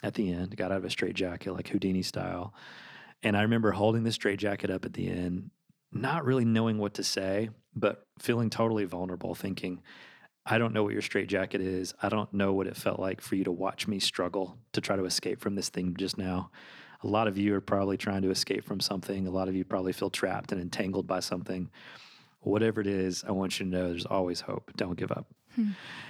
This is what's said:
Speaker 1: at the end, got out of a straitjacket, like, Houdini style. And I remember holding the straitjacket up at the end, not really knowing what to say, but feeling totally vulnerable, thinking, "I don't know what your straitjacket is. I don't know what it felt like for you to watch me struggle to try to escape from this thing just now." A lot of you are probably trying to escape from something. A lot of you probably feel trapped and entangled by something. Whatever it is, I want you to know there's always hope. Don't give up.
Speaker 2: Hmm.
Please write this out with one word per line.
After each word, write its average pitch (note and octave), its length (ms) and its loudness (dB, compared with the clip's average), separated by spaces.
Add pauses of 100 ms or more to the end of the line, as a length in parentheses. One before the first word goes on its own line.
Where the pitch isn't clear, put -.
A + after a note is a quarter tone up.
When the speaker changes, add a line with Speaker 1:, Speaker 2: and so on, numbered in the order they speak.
Speaker 1:
at G#2 100 -2
the G2 180 2
end, F2+ 240 -2
got F#2 160 -2
out G2 60 2
of F#2 80 -2
a - 60 -6
straitjacket, F#2 600 -2
like, F2+ 180 -6
Houdini F#2 340 2
style. F#2 500 -4 (680)
And G#2 120 4
I G2+ 60 6
remember A2 300 6
holding A2 320 4
the A2+ 80 2
straitjacket G2+ 580 0
up F#2 160 -2
at - 80 -6
the F#2 140 -2
end, F2+ 420 -2 (420)
not D3 320 0
really B2+ 220 4
knowing A2+ 320 4
what G#2 180 0
to G2 80 -2
say, G2 460 0 (260)
but G#2 300 2 (140)
feeling A#2 320 2
totally A2 340 2
vulnerable, F2+ 480 -4
thinking, F#2 480 -4 (640)
"I A2+ 140 4
don't A2+ 140 2
know G#2+ 100 4
what G#2 100 2
your G#2 80 0
straitjacket G2 600 0
is. F#2 400 -2
I G2+ 80 2
don't G#2+ 220 0
know G2 220 4
what G2 140 2
it G2+ 100 -6
felt - 220 -2
like F#2+ 220 -2
for - 140 -2
you G2 80 2
to F#2 80 2
watch F#2 360 -2
me G2+ 120 0
struggle F#2 600 -2 (140)
to G#2 80 2
try G2+ 140 0
to F#2+ 100 0
escape - 360 -2
from G2+ 140 -2
this F#2+ 140 -2
thing F2+ 280 -2
just F#2+ 180 -2
now." F#2 360 -2 (500)
A G2 60 -4
lot G#2+ 200 4
of G2 120 0
you G2+ 160 4
are G2 60 2
probably G2 360 2
trying G2 240 -2
to F#2+ 80 2
escape F#2+ 340 0
from G2 160 -6
something. G2 460 -2
A F#2 60 -2
lot F#2+ 160 0
of F#2+ 80 -2
you F#2 100 0
probably F#2 280 0
feel G2 180 -2
trapped G2 400 -2
and F#2+ 100 0
entangled F#2+ 460 -2
by F#2 140 0
something. F2+ 500 -4 (720)
Whatever G#2+ 380 4
it G2 60 0
is, F#2 360 0
I - 80 -4
want F#2+ 280 0
you G2+ 60 -2
to F#2 60 0
know F2+ 180 2
there's F2 180 -2
always F2+ 340 0
hope. - 340 -8
Don't F2+ 220 -2
give - 140 -4
up. - 160 -4 (260)
Speaker 2:
Hmm. G#3 200 2 (360)